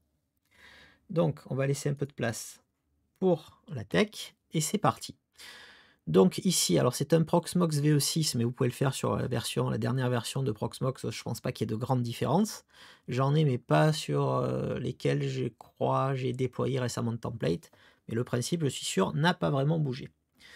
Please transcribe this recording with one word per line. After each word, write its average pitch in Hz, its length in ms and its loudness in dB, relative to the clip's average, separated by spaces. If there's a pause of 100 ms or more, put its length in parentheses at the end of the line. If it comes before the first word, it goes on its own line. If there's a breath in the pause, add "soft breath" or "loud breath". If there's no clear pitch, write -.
(1120 loud breath)
Donc, 165 400 0
on 135 60 -2
va 135 100 0
laisser 143 240 0
un 143 40 0
peu 139 120 -4
de - 80 -20
place - 480 -4 (560)
pour - 500 0
la 113 160 -8
tech, - 500 -2 (180)
et 160 100 0
c'est 208 160 -2
parti. - 380 0 (880 loud breath)
Donc 180 320 6
ici, - 380 2
alors 135 180 4
c'est - 180 -2
un 165 100 6
Proxmox 165 540 2
V 147 140 4
E 147 100 6
six, 151 340 0
mais 117 80 0
vous 117 80 2
pouvez 127 180 -2
le 120 60 -4
faire 139 200 0
sur 113 220 -2
la 123 120 -2
version, 127 400 -2
la 127 100 -2
dernière 123 320 -2
version 123 320 -2
de 127 80 0
Proxmox, 123 580 -6
je - 140 -8
pense 120 180 -8
pas 127 120 -4
qu'il 113 140 -4
y 117 40 -8
ait - 20 -2
de 110 60 -2
grandes 123 240 0
différences. 123 640 0 (420 loud breath)
J'en 135 300 0
ai, 156 80 4
mais 127 140 2
pas 156 340 4
sur, 143 400 0
euh, 131 480 -2
lesquels 139 480 -2
je 131 180 -4
crois 131 720 -2
j'ai 127 160 -2
déployé 127 480 -2
récemment 120 320 -2
de 117 60 -6
template, 131 520 -4 (380 soft breath)
mais 110 80 -4
le 123 80 0
principe, 143 400 -2
je 135 40 0
suis - 180 -6
sûr, 185 260 0
n'a 156 220 2
pas 165 160 0
vraiment 147 280 2
bougé. - 320 -4 (460 loud breath)